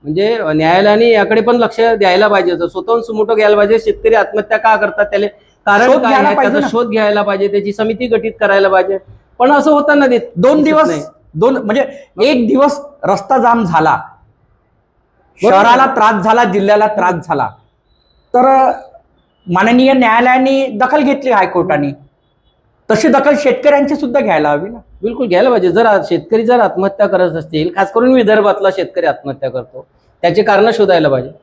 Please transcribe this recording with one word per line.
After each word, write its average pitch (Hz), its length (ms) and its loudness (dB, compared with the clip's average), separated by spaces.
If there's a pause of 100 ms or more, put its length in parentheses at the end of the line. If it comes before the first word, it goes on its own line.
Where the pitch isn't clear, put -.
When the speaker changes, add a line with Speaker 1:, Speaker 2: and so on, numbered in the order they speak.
Speaker 1:
म्हणजे 196 380 -2
न्यायालयाने 190 680 2
याकडे 220 320 2
पण 240 140 0
लक्ष 226 260 -2
द्यायला 202 460 2
पाहिजे 185 240 0
होतं. 170 160 -4
स्वतःहून 220 340 -4
सुमोटो 214 340 -4
घ्यायला 208 200 2
पाहिजे. 208 240 2
शेतकरी 220 360 0
आत्महत्या 214 420 -2
का 220 180 2
करतात, 208 300 -2
त्याला 202 200 -2 (400)
कारण 214 260 2
Speaker 2:
शोध 285 100 2
Speaker 1:
काय 233 80 0
Speaker 2:
घ्यायला 269 180 2
Speaker 1:
आहे, 302 100 0
Speaker 2:
पाहिजे 269 160 0
Speaker 1:
त्याचा 285 120 0
Speaker 2:
ना. 240 60 -4
Speaker 1:
शोध 233 180 -2
घ्यायला 208 320 0
पाहिजे, 202 260 -2
त्याची 202 260 -4
समिती 220 340 -4
गठीत 214 320 -2
करायला 196 300 2
पाहिजे. 190 280 0 (420)
पण 254 120 2
असं 294 200 2
होताना 285 360 2
दिस-, 247 160 0 (120)
Speaker 2:
दोन 240 180 2
Speaker 1:
दिसत 302 120 2
Speaker 2:
दिवस, 311 220 2
Speaker 1:
नाही. 156 140 -4 (340)
Speaker 2:
दोन, 240 220 0
म्हणजे 226 300 -2 (340)
एक 247 260 0
दिवस 285 340 0 (220)
रस्ता 202 340 -2
जाम 233 260 2
झाला, 160 380 0 (1400)
Speaker 1:
बरोबर. 202 120 4
Speaker 2:
शहराला 233 300 4 (100)
त्रास 214 280 0
झाला, 220 200 2
जिल्ह्याला 208 440 0
त्रास 180 260 -2
झाला, 143 360 -4 (840)
तर 262 360 2 (840)
माननीय 247 400 2
न्यायालयाने 254 760 0
दखल 254 360 -2
घेतली 269 280 -2
हायकोर्टाने. 165 600 -2 (1000)
तशी 220 160 0
दखल 277 300 2
शेतकऱ्यांची 285 580 0
सुद्धा 285 240 -2
घ्यायला 160 300 0
हवी 151 200 -4
ना. 233 100 -16 (240)
Speaker 1:
बिलकुल 233 240 -4
घ्यायला 190 220 2
पाहिजे. 185 220 0
जर 226 140 2
आ-, 202 180 2
शेतकरी 220 420 -2
जर 240 140 2
आत्महत्या 196 480 -2
करत 180 240 0
असतील, 160 440 -6
खास 190 160 -2
करून 254 220 2
विदर्भातला 208 560 2
शेतकरी 180 360 -4
आत्महत्या 139 440 -6
करतो, 127 380 -12 (340)
त्याचे 175 220 0
कारणं 208 300 2
शोधायला 185 360 2
पाहिजे. 131 200 -4 (140)